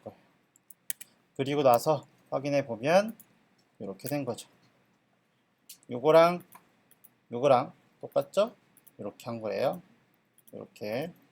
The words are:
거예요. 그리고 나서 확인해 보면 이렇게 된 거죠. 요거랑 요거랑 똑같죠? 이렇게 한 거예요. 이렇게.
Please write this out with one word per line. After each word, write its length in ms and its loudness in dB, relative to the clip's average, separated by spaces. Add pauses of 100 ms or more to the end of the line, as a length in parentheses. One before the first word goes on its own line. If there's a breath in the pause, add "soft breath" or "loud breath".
거예요. 120 -16 (1200 loud breath)
그리고 260 -2
나서 420 4 (240)
확인해 380 -2
보면 500 0 (640)
이렇게 280 -12
된 180 -4
거죠. 220 -10 (1400)
요거랑 540 4 (880)
요거랑 400 2 (300)
똑같죠? 520 -4 (460)
이렇게 260 -14
한 160 -10
거예요. 400 -4 (720)
이렇게. 600 -10 (200)